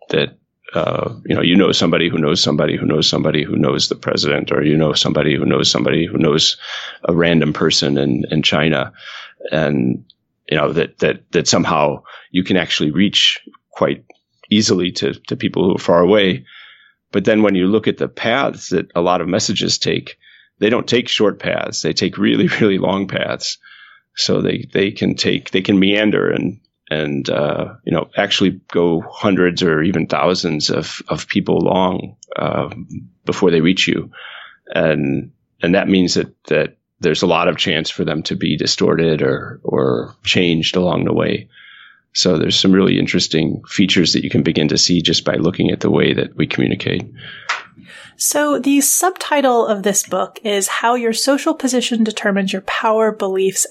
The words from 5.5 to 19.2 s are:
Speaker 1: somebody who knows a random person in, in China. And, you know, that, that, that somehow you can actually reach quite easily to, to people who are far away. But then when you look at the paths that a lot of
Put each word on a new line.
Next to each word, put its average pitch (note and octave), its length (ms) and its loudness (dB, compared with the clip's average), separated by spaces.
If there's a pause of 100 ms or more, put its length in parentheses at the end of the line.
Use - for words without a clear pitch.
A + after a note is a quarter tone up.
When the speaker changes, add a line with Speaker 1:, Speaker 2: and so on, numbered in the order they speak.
Speaker 1:
somebody D2 380 0
who - 100 -6
knows D2+ 400 2 (460)
a F2 100 0
random E2 400 2
person D2 460 0
in, C#2 320 0
in D#2 100 0
China. D2+ 520 0 (580)
And, C#2 540 0 (440)
you D#2 60 0
know, D2 180 0
that, D#2 260 -4
that, - 320 -2
that - 160 0
somehow D2+ 560 0 (260)
you F2+ 140 0
can G2 120 0
actually D#2 360 0
reach F2 500 2 (300)
quite - 340 -2 (440)
easily G2 420 2
to, - 220 -4 (140)
to B2 80 -6
people - 300 -2
who F#2+ 100 2
are - 40 -4
far F2 200 4
away. F#2 460 4 (640)
But G2 140 -2
then G#2+ 160 4
when G2+ 140 4
you F2+ 100 2
look G#2 220 2
at B2+ 100 -2
the C2 100 -4
paths - 640 -4
that - 260 -2
a F2 60 0
lot F2+ 180 2
of F2 80 -4